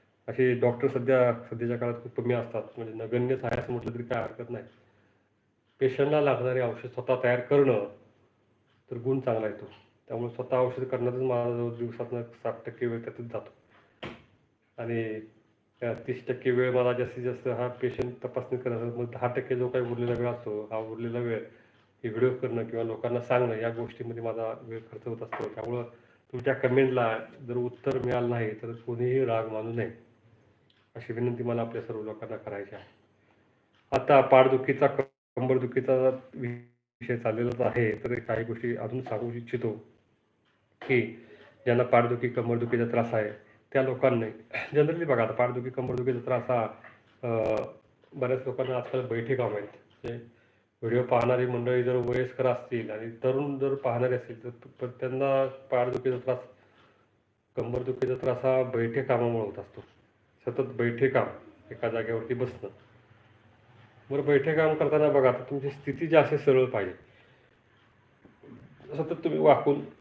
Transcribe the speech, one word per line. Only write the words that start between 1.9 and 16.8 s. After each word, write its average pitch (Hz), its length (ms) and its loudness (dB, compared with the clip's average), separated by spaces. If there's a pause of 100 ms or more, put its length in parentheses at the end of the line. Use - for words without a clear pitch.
खूप - 220 -14
कमी 120 180 2
असतात, 113 280 -2 (140)
म्हणजे 110 180 -10
नगण्यच 123 500 0
आहे 120 160 -2
असं 123 120 -6
म्हटलं 117 220 -4
तरी 120 80 -6
काय 117 200 -4
हरकत 120 280 -10
नाही. 113 140 -10 (1160)
पेशंटला 143 400 2
लागणारे 127 400 2
औषध 120 260 -4
स्वतः 123 380 -2
तयार 123 160 4
करणं 131 440 4 (1040)
तर 120 60 -8
गुण 127 240 -2
चांगला 113 260 0
येतो, 104 240 -8 (380)
त्यामुळे 117 260 -6
स्वतः 127 240 -2
औषध 127 260 0
करण्यातच 123 360 -2
माझा 120 300 0
जवळ 120 280 -4
दिवसातनं 120 440 -6
साठ 113 320 -8 (120)
टक्के 120 200 -4
वेळ 117 180 -4
त्यातच 120 200 -10
जातो 113 260 -10 (1300)
आणि, 113 420 -4 (640)
अ, 117 100 0 (140)
तीस 123 220 -6
टक्के 127 220 0
वेळ 127 220 4
मला 123 200 4